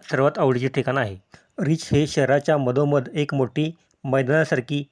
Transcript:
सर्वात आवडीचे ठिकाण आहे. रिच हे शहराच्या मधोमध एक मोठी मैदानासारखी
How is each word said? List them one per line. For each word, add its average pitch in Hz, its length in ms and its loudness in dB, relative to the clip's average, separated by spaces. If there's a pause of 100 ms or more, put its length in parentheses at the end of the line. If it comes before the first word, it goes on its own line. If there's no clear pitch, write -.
(100)
सर्वात 139 280 0
आवडीचे 131 300 2
ठिकाण 131 300 -2
आहे. 104 180 -4 (480)
रिच 156 280 -2
हे 147 140 2
शहराच्या 143 500 2
मधोमध 143 580 0
एक 147 200 -2
मोठी 147 420 -2 (280)
मैदानासारखी 139 880 0